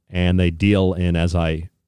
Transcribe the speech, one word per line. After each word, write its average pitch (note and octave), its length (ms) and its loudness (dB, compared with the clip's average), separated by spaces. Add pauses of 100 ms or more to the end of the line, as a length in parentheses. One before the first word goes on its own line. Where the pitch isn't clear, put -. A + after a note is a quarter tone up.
(100)
And F2+ 280 0
they F2+ 120 2
deal F#2+ 420 2
in, F2 240 -2
as E2+ 180 0
I E2 360 -4 (180)